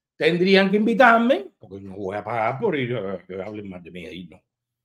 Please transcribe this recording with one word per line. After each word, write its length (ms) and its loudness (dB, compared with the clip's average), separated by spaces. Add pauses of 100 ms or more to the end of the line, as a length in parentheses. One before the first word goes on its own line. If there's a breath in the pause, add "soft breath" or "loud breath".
(160)
Tendrían 540 4
que 60 2
invitarme, 720 4 (100)
porque 220 -18
no 160 -16
voy 200 -6
a 80 -6
pagar 360 -2
por 160 0
ir 200 -4
a 300 -6
que 160 -10
hablen 260 -12
más 140 -14
de 80 -20
mí 160 -14
ahí, 200 -14
no. 140 -20 (440)